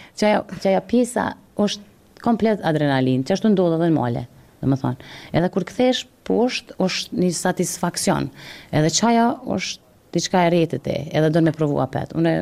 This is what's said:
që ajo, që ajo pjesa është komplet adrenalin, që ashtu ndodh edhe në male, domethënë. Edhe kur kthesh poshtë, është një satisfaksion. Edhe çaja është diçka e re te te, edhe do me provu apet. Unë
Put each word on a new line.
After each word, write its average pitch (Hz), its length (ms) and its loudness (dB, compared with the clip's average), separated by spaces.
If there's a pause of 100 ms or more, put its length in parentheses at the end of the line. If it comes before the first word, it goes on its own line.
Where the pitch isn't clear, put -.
(180)
që - 100 0
ajo, 214 160 2 (160)
që - 100 -2
ajo 185 180 2
pjesa 233 460 0 (240)
është 208 240 -2 (420)
komplet 220 400 2
adrenalin, 135 600 2
që 156 100 0
ashtu 196 160 0
ndodh 180 280 4
edhe 170 120 2
në 165 40 4
male, 123 340 -2 (340)
domethënë. 131 340 0 (380)
Edhe 170 160 2
kur 185 140 -2
kthesh 247 420 0 (200)
poshtë, 214 540 -2
është - 360 -2
një 180 160 2
satisfaksion. 170 1000 -2 (420)
Edhe 156 180 2
çaja 233 460 2 (100)
është - 340 -6 (340)
diçka 175 340 2
e - 20 4
re 170 160 4
te - 140 -6
te, - 160 -6 (160)
edhe 156 180 2
do 160 120 4
me 160 100 4
provu 147 280 -2
apet. 131 360 -4
Unë 165 160 2 (100)